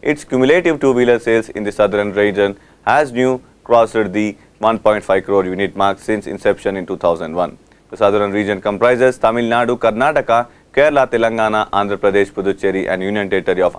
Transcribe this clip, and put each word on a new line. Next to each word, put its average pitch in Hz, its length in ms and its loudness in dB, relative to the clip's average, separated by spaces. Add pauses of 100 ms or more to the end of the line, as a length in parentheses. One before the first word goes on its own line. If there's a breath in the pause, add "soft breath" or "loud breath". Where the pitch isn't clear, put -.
its 147 240 -4
cumulative 151 560 2
two-wheeler 123 380 2
sales 113 320 0
in 107 120 -2
the 104 80 -4
southern 101 440 0
region 101 420 2 (300 soft breath)
has 131 260 2
new 127 300 0 (220 soft breath)
crossed 117 280 4 (220)
the 107 200 -2 (240 soft breath)
one 110 200 0
point 107 260 0
five 95 220 0
crore 98 180 2
unit 92 320 -4
mark 98 220 0
since 107 280 -4
inception 98 520 -2
in 87 80 -8
two 95 100 -6
thousand 85 380 -4
one. 87 240 -4 (320 soft breath)
The - 80 -16
southern 104 340 2
region 101 300 -2
comprises 120 560 2
Tamil 120 260 0
Nadu, 117 340 0
Karnataka, 120 720 0 (240 soft breath)
Kerala, 143 340 2
Telangana, 110 600 0
Andhra 101 300 -2
Pradesh, 98 320 2
Puducherry 95 580 -4
and 92 140 -4
Union 101 260 -4
Territory 92 320 -2
of 87 180 0